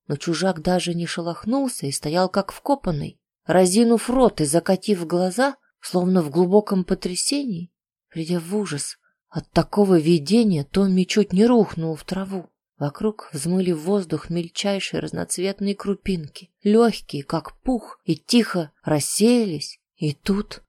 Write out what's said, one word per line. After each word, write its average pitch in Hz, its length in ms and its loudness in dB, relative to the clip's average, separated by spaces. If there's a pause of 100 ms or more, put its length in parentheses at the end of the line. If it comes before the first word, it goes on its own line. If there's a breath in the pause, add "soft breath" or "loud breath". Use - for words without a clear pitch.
(120)
но 147 40 -2
чужак 170 440 -2
даже 175 340 0
не 170 120 -4
шелохнулся 196 800 -4
и 139 60 -4
стоял 175 360 0
как 196 240 -4
вкопанный, 180 680 -4 (280)
разинув 202 640 4
рот 247 300 2
и 156 40 2
закатив 175 600 0
глаза, 185 500 0 (240)
словно 180 420 2
в 147 80 -4
глубоком 185 540 2
потрясении. 185 880 -4 (380)
Придя 165 300 -2
в 165 140 -6
ужас 170 440 -6 (300)
от - 240 -10
такого 190 460 4
видения, 170 680 2
Томми 190 400 2
чуть 202 280 0
не 196 140 6
рухнул 170 500 2
в - 80 -20
траву. 190 460 -8 (280)
Вокруг 208 540 -6
взмыли 175 400 0
в 156 100 -4
воздух 165 460 -2
мельчайшие 170 720 -4
разноцветные 185 720 -4
крупинки, 190 760 -6 (120)
легкие, 208 600 2
как - 400 -6
пух, - 420 -6
и 160 120 0
тихо 185 560 0 (120)
рассеялись. 190 920 0 (180)
И 151 180 -2
тут - 540 -4